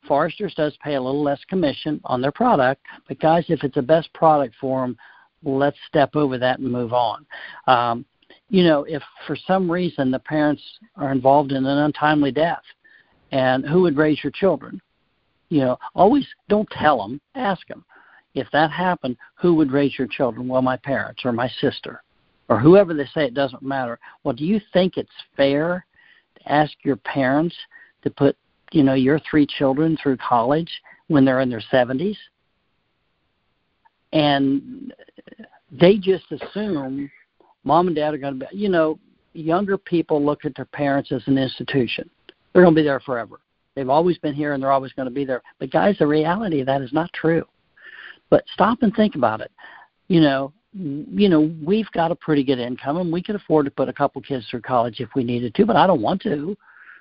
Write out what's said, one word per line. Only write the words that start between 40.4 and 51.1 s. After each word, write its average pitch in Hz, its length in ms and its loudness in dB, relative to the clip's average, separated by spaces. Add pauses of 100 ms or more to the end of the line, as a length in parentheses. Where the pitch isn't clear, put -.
at 143 120 -6
their 131 100 -12
parents 139 460 -2
as 131 160 -6
an 135 100 2
institution. 127 720 -4 (420)
They're 180 120 6
gonna 170 120 8
be 160 80 4
there 139 160 0
forever. 117 400 -8 (360)
They've 131 140 -6
always 160 280 2
been 151 160 -6
here 147 200 -4
and 135 80 -6
they're 135 100 0
always 135 220 0
gonna 131 180 -8
be 139 120 -4
there. 127 200 -6 (160)
But 135 100 -10
guys, 190 300 2
the 156 80 4
reality 156 520 0
of 131 60 -4
that 135 160 0
is 123 100 -10
not 156 220 -2
true. 160 340 -2 (840)
But - 140 4 (100)
stop 214 280 0
and 214 140 2
think 214 200 0
about 110 260 0
it. - 100 -14 (560)
You 170 120 4
know, 139 340 2 (200)
you 185 560 -2